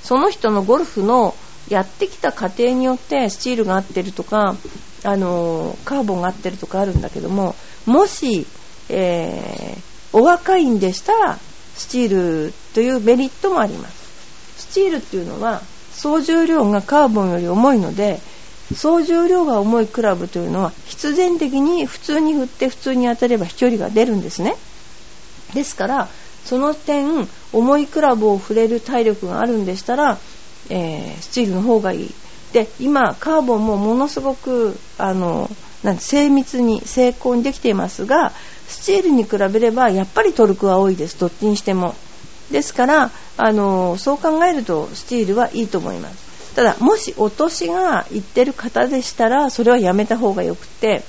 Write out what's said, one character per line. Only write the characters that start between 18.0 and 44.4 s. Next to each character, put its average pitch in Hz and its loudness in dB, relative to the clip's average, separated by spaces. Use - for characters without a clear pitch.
総 330 2
重 339 2
量 359 4
が 247 2
重 220 2
い 214 0
ク 226 -4
ラ 202 2
ブ 175 -6
と 180 -6
い 170 -4
う 170 -4
の 185 0
は、 175 -2
必 - -4
然 349 4
的 277 0
に 320 2
普 - -10
通 302 -2
に 311 2
振 285 0
っ 254 -4
て 262 -2
普 254 -6
通 - -4
に 247 4
当 240 2
た 247 2
れ 240 4
ば 185 -2
飛 175 -12
距 247 2
離 226 2
が - -2
出 220 4
る 233 0
ん 190 0
で 170 -8
す 175 -8
ね。 214 -2
で 277 -2
す - -8
か 196 -2
ら、 262 -2
そ 254 0
の 294 2
点、 285 0
重 254 4
い 285 0
ク 311 -2
ラ 277 6
ブ 214 2
を 202 4
振 196 -6
れ 226 4
る 226 0
体 240 0
力 208 0
が 180 -4
あ 220 2
る 240 0
ん 214 0
で 185 -4
し - -10
た 240 -2
ら、 277 2
え 160 -6
ー、 165 -14
ス - -14
チ 247 -2
ー 226 2
ル 185 0
の 185 0
方 226 4
が 196 0
い - -4
い。 - -10
で、 220 4
今、 254 2
カ 311 2
ー - 4
ボ 247 2
ン 214 0
も 214 2
も 214 2
の 269 2
す 285 -6
ご 262 -2
く、 240 -2
あ 196 0
の、 170 -2
な 202 0
ん - 0
て、 - -10
精 285 2
密 269 2
に、 226 2
精 247 2
巧 247 -2
に 240 2
で - -2
き - -10
て 247 0
い 220 4
ま 185 0
す 185 -6
が、 277 2
ス - -14
チ 381 2
ー 403 4
ル 370 2
に 254 6
比 214 -2
べ 220 2
れ 226 4
ば、 240 4
や 190 2
っ 190 -4
ぱ - 2
り 415 4
ト 233 6
ル 196 4
ク 196 0
は 185 6
多 196 4
い 190 2
で 165 -6
す。 - -14
ど 180 0
っ 170 -2
ち - -2
に 208 2
し - -6
て 196 0
も。 180 -2
で 285 2
す - -8
か 247 4
ら、 269 4
あ 220 4
の、 190 2
そ 269 0
う 285 0
考 320 2